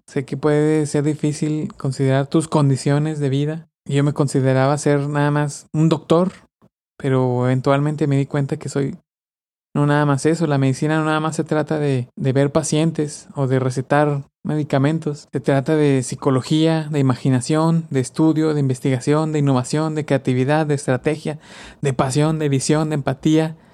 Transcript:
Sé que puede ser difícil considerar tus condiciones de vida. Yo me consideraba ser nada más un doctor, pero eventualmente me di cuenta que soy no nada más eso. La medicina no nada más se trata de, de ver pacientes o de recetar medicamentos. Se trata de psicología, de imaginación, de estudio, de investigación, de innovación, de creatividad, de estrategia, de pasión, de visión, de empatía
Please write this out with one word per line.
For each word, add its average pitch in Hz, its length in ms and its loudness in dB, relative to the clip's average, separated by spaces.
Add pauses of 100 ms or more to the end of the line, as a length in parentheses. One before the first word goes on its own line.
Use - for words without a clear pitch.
Sé - 180 -6
que - 120 -8
puede 151 500 2
ser 147 180 -2
difícil 151 680 -4
considerar 135 520 0
tus 160 220 0
condiciones 147 720 0
de 143 100 -2
vida. 147 400 -4 (180)
Yo 143 180 0
me 147 80 2
consideraba 135 640 2
ser 143 300 0
nada 147 220 0
más 147 420 -2
un 160 160 2
doctor, 165 440 2 (640)
pero 127 500 0
eventualmente 143 600 0
me 139 100 2
di 139 100 0
cuenta 143 300 -2
que 147 120 -12
soy 139 280 -4 (800)
no 147 120 2
nada 147 200 2
más 139 200 0
eso. 165 200 2
La 147 120 0
medicina 135 400 0
no 156 60 0
nada 156 160 0
más 156 160 -4
se 160 80 -2
trata 156 340 -2
de, 135 380 -2
de 135 160 0
ver 139 200 2
pacientes 156 840 -2
o 139 120 -2
de 131 120 2
recetar 139 680 0 (200)
medicamentos. 151 880 -2
Se 143 80 -4
trata 139 360 2
de 143 260 2
psicología, 156 880 0
de 151 80 -2
imaginación, 147 920 2
de 135 100 0
estudio, 156 540 0
de 147 60 0
investigación, 139 720 0
de 151 60 -2
innovación, 143 560 0
de 151 100 -4
creatividad, 135 600 0
de 147 80 0
estrategia, 151 640 -4 (420)
de 139 120 0
pasión, 147 460 0
de 151 100 -2
visión, 151 420 0
de 156 40 -2
empatía 156 640 0 (180)